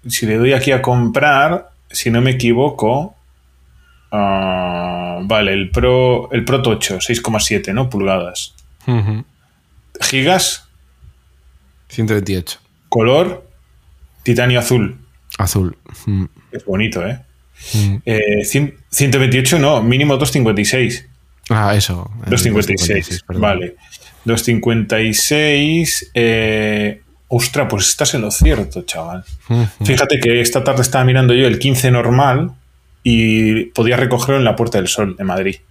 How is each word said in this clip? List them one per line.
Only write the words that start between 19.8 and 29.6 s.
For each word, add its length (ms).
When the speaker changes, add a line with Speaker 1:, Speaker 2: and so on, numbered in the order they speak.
Speaker 1:
mínimo 340
dos 140
cincuenta 280
y 60
seis. 400
Speaker 2:
Ah, 240
eso. 340
Speaker 1:
Dos 160
cincuenta 320
y 60
seis, 0
Speaker 2:
Dos 80
cincuenta 120
y 40
seis, 240
perdón. 160
Speaker 1:
vale. 320
Dos 180
cincuenta 580
y 120
seis, 1000
eh, 880
ostra, 400
pues 200
estás 280
en 60
lo 100
cierto, 500
chaval. 420
Speaker 2:
Ujú. 380